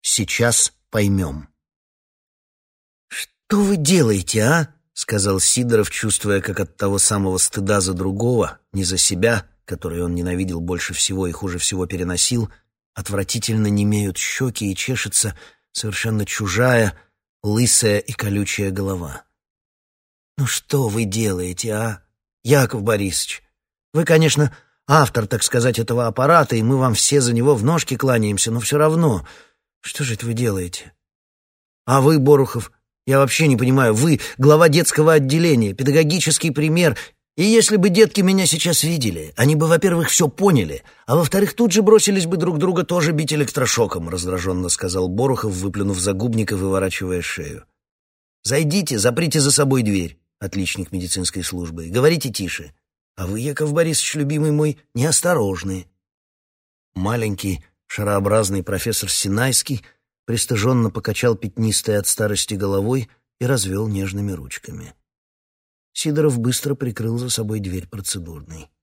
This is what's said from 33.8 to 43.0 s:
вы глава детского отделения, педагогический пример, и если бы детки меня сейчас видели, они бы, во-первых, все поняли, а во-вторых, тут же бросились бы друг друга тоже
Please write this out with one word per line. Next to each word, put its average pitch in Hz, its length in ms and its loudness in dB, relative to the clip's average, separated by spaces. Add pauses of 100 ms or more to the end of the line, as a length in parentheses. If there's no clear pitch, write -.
вы 139 260 2 (180)
глава 151 300 8
детского 156 460 4
отделения, 139 580 2
педагогический 156 800 0
пример, 156 460 2 (400)
и 156 60 0
если 220 340 4
бы 190 120 4
детки 202 320 4
меня 190 240 2
сейчас 160 380 0
видели, 107 540 -2
они 143 200 4
бы, 156 100 2
во-первых, 170 440 2
все 175 180 2
поняли, 120 540 2 (240)
а 131 100 2
во-вторых, 180 380 0
тут 226 180 2
же 208 100 4
бросились 202 440 6
бы 180 100 -2
друг 170 220 -2
друга 180 260 0
тоже 170 280 0